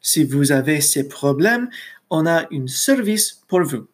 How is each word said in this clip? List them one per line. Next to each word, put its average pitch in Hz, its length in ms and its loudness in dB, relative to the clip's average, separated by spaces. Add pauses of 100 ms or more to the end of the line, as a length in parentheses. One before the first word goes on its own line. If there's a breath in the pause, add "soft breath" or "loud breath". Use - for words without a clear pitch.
Si - 240 2
vous 139 260 2
avez 143 300 2
ces 139 260 0
problèmes, 208 600 0 (400 loud breath)
on 160 160 0
a 165 260 2
un 135 160 -6
service 214 800 -2
pour 180 140 2
vous. 135 320 -4